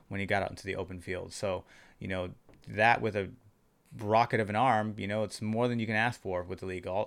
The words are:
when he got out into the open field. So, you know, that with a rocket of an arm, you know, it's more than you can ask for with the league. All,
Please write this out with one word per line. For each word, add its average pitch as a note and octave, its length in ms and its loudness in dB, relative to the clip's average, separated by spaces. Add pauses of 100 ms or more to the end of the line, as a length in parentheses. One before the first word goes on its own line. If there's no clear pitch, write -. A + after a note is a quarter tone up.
when G2 140 -6
he G2 60 -4
got G2 180 0
out F#2+ 60 -4
into F#2+ 140 -14
the F#2+ 120 -6
open F#2 240 -8
field. F2+ 320 -8
So, F#2 320 -4 (340)
you - 80 -10
know, F#2 240 -4 (380)
that A2 320 6
with G#2+ 160 -2
a G2 140 -2 (680)
rocket A2 420 4
of G#2 100 0
an G#2 60 0
arm, A2 400 4
you G2+ 100 -4
know, G#2+ 160 0
it's - 180 -6
more A2 280 0
than A#2+ 100 0
you A2 80 0
can A2 100 0
ask A2+ 240 2
for F2+ 220 -2
with F2+ 180 -8
the F#2+ 60 -8
league. F#2 200 -6
All, G2 200 0